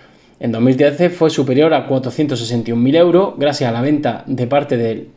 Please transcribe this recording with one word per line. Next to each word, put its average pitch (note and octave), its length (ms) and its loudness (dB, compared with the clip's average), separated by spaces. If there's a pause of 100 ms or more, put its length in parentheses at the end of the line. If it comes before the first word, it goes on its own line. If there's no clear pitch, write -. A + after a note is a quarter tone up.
(380)
En A#2+ 140 -4
dos A2+ 100 -2
mil C3 140 4
trece D3 340 2
fue E3 200 0
superior D3 440 2
a C3+ 120 -2
cuatrocientos C3 520 -2
sesenta A#2 320 -4
y - 20 -2
un A#2 100 0
mil C3+ 120 2
euros, E3+ 420 4
gracias C#3 320 -2
a A#2 40 -2
la A2+ 80 -4
venta C#3 460 -2
de B2 200 -4
parte C#3+ 300 0
del, A2+ 400 -4